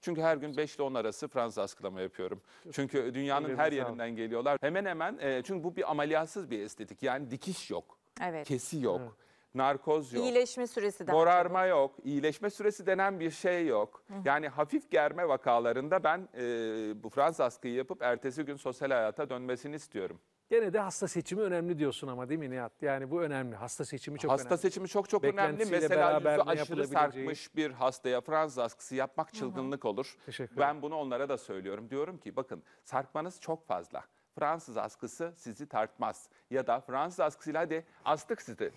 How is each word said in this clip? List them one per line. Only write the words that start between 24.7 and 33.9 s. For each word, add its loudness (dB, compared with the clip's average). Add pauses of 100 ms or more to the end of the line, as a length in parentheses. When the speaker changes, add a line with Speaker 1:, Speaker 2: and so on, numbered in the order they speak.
Speaker 1:
çok 0
çok 2
önemli. 4
Speaker 2:
Beklentisiyle 2
Speaker 1:
Mesela 4 (120)
Speaker 2:
beraber 4
Speaker 1:
yüzü 6
Speaker 2:
ne 0
Speaker 1:
aşırı 4
Speaker 2:
yapılabileceği. 2 (220)
Speaker 1:
sarkmış -6
bir 0
hastaya 0
Fransız 0
askısı -4
yapmak -2
Speaker 3:
Hı -16
hı. -10
Speaker 1:
çılgınlık -6
olur. -2 (100)
Speaker 2:
Teşekkür -10
Speaker 1:
Ben 4
Speaker 2:
ederim. -2
Speaker 1:
bunu -6
onlara -2
da -2
söylüyorum. -8
Diyorum -4
ki -10
bakın, -6 (220)
sarkmanız -6
çok -8
fazla. -6 (340)